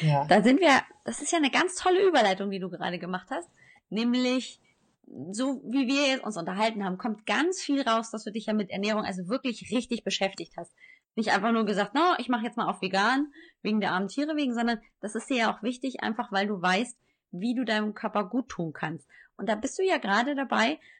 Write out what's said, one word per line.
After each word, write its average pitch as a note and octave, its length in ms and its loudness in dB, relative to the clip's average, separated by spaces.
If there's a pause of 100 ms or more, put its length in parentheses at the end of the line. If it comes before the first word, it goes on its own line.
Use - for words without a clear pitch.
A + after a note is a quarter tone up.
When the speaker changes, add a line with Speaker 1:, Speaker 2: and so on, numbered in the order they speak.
Speaker 1:
Ja. D3 240 4
Speaker 2:
Da F3+ 160 8
sind B3+ 180 6
wir, D#4 220 6 (240)
das - 160 -6
ist C#4+ 100 -4
ja E4+ 60 2
eine D4 140 2
ganz - 240 0
tolle F#4 320 4
Überleitung, G3+ 420 2
die G3 100 -4
du F3+ 100 -6
gerade F3 300 -6
gemacht F3+ 300 -8
hast, E4+ 180 -6 (420)
nämlich B3 680 0 (720)
so B3+ 340 -2
wie B3+ 220 2
wir C#4 200 4
jetzt C4 160 0
uns G#3+ 140 -6
unterhalten G3+ 480 -2
haben, F#3 140 -4
kommt A3 260 -4
ganz D4 360 0
viel C#4 200 0
raus, A3+ 300 0
dass A3+ 140 -8
du G#3 60 -10
dich G#3+ 140 -8
ja G#3+ 80 -2
mit G#3+ 160 0
Ernährung G#3 360 -2
also F#3 220 -6
wirklich A3+ 440 -4
richtig A#3 320 -2
beschäftigt G3 520 -4
hast. E3+ 160 -14 (440)
Nicht A3+ 160 0
einfach G3+ 200 2
nur A3+ 140 2
gesagt, G3 300 0
„No, E4+ 240 4
ich - 100 -6
mache A#3+ 160 0
jetzt A#3 120 -6
mal F3+ 120 0
auf F#3 140 -4
vegan, A3 480 2 (320)
wegen G#3+ 180 0
der F3+ 120 0
armen F#3+ 140 0
Tiere D4 280 -2
wegen“, C#4 180 0
sondern A#3 260 0 (220)
das A3 140 -6
ist A3+ 120 -6
dir C4 100 0
ja A3 200 2
auch - 60 -18
wichtig, B3 400 -4
einfach A3 280 -2
weil G3 140 2
du G#3 160 -2
weißt, F#3 340 2 (360)
wie G#3+ 240 -2
du B3+ 100 0
deinem G#3+ 300 0
Körper G#3 280 -2
gut A#3 260 -2
tun E3 220 -4
kannst. E3 360 -8 (280)
Und G3 140 -6
da G#3+ 60 2
bist C4+ 240 -6
du F#4+ 40 2
ja F#4 140 2
gerade A#3 380 0
dabei, B3 440 0 (200)